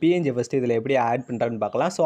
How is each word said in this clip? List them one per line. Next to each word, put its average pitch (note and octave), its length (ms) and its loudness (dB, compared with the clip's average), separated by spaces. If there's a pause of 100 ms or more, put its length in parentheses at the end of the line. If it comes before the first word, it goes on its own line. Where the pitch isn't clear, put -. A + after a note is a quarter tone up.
பி D#3+ 140 4
என் F3 100 0
ஜி C3+ 120 0
ஃபஸ்ட்டு B2 220 -2
இதில் A#2+ 200 0
எப்படி B2+ 260 0
ஆட் A#2+ 240 0
பண்ணுறதுன்னு A#2 340 -4
பார்க்கலாம். A#2+ 340 -2
So, F3 100 0